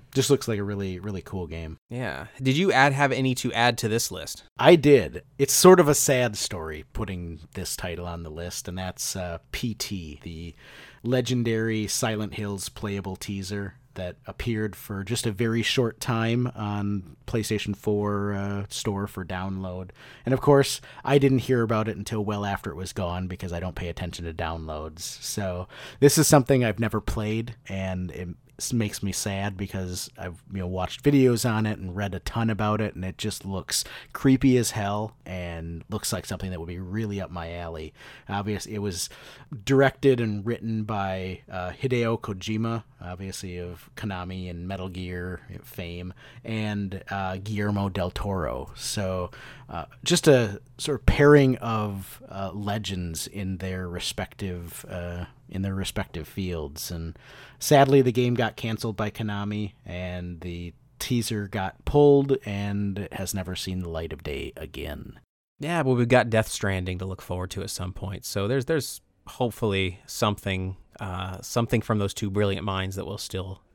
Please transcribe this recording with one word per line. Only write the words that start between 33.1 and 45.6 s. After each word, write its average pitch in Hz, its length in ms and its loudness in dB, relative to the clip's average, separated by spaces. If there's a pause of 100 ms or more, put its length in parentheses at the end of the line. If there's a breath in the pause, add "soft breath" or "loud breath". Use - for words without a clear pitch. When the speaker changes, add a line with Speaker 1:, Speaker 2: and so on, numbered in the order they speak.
Speaker 1:
just - 260 -6
looks 95 400 -4 (300 loud breath)
creepy 131 440 6
as 113 140 2
hell 104 540 -2
and 85 640 -8
looks - 240 -4
like 90 120 -4
something 95 260 -6
that 87 80 -6
would 85 80 -8
be 87 120 -8
really 101 400 -4
up 87 120 -8
my 85 240 -8
alley. 82 380 -8 (360 loud breath)
Obvious-, 101 360 -4
it 107 140 -8
was 98 300 -4 (560 loud breath)
directed 135 560 6
and 104 240 -2
written 113 380 -4
by, 95 580 -4 (100)
uh, 90 200 -6
Hideo 117 500 0
Kojima, 110 640 -4 (180)
obviously 90 560 -10
of 87 380 -12
Konami 92 540 -6
and 85 180 -8
Metal 95 220 -6
Gear 90 520 -8 (220)